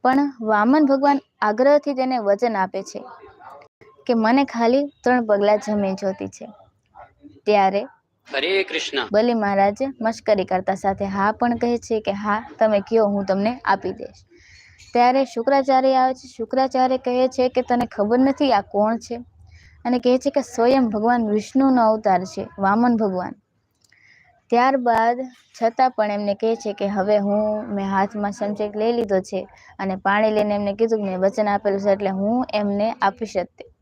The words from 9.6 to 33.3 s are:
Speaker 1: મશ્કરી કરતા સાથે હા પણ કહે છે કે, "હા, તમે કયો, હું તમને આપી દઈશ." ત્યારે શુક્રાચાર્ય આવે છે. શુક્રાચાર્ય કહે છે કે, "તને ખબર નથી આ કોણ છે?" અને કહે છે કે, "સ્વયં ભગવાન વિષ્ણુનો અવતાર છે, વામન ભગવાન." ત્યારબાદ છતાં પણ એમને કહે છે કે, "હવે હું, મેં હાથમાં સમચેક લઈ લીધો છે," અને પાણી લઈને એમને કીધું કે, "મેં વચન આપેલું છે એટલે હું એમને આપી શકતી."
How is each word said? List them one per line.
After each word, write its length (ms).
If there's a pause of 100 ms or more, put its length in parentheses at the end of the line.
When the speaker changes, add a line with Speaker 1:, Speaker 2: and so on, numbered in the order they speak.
Speaker 1:
મશ્કરી 440
કરતા 300
સાથે 300
હા 280
પણ 240
કહે 220
છે 220
કે, 120
"હા, 320 (140)
તમે 220
કયો, 260
હું 180
તમને 400
આપી 280
દઈશ." 320 (680)
ત્યારે 320
શુક્રાચાર્ય 720
આવે 200
છે. 140
શુક્રાચાર્ય 720
કહે 300
છે 200
કે, 140
"તને 240
ખબર 320
નથી 340
આ 80
કોણ 380
છે?" 220 (640)
અને 140
કહે 200
છે 120
કે, 100
"સ્વયં 480
ભગવાન 420
વિષ્ણુનો 520
અવતાર 420
છે, 240 (100)
વામન 380
ભગવાન." 380 (1160)
ત્યારબાદ 680 (440)
છતાં 280
પણ 200
એમને 240
કહે 220
છે 160
કે, 160
"હવે 300
હું, 560
મેં 120
હાથમાં 460
સમચેક 440
લઈ 160
લીધો 280
છે," 280 (300)
અને 180
પાણી 340
લઈને 240
એમને 180
કીધું 260
કે, 60
"મેં 140
વચન 300
આપેલું 320
છે 100
એટલે 200
હું 440
એમને 480
આપી 240
શકતી." 380 (180)